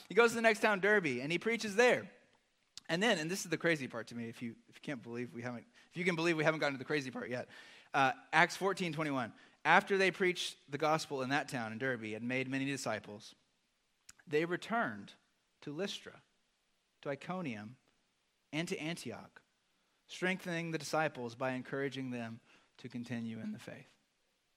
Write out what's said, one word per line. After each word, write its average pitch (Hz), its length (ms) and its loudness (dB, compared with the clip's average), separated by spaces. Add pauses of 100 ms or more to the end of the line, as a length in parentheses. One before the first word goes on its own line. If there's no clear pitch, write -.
He 180 60 -8
goes 233 160 8
to 214 60 -2
the 233 40 0
next 220 200 6
town, 208 200 4
Derbe, 175 400 4
and 143 100 -4
he 170 60 2
preaches 220 400 -2
there. 202 320 6 (800)
And 170 140 2
then, 214 160 4
and 156 100 -2
this 190 160 -4
is 175 60 -10
the 160 60 2
crazy 151 320 2
part 113 200 -8
to 120 60 -14
me, 117 140 -6
if 113 120 -12
you, 117 140 -6 (140)
if - 80 -20
you - 40 -20
can't 135 220 -8
believe 120 320 -8
we 117 80 -8
haven't, 120 220 -8 (260)
if - 60 -16
you 175 80 -4
can 175 100 2
believe 165 220 2
we 156 80 2
haven't 160 160 4
gotten 143 140 0
to 127 40 -8
the 127 60 -10
crazy 139 260 -2
part 120 180 -8
yet. 120 200 -6 (440)
Uh, 131 200 6 (200)
Acts 170 220 6
fourteen 185 380 -2
twenty-one. 139 400 -4 (320)
"After 190 340 6
they 190 140 4
preached 180 420 -2 (160)
the 139 80 -6
gospel 151 440 0
in 127 80 -4
that 139 180 0
town, 113 240 -4
in 110 60 -8
Derbe, 113 360 -2
and 113 140 -6
made 131 200 0
many 135 160 -2
disciples, 110 720 -6 (920)
they 151 160 4
returned 170 680 -2 (520)
to 151 100 -8
Lystra, 196 400 -8 (920)
to 151 60 -8
Iconium, 131 680 -8 (800)
and 165 160 -2
to 190 100 -4
Antioch, 147 640 -10 (640)
strengthening 180 640 -2
the 160 80 -2
disciples 143 560 0
by 131 200 -2
encouraging 135 580 -4
them 117 260 -8 (400)
to 127 100 -14
continue 117 540 -6
in 107 80 -6
the 107 80 -10
faith." - 320 -16 (680)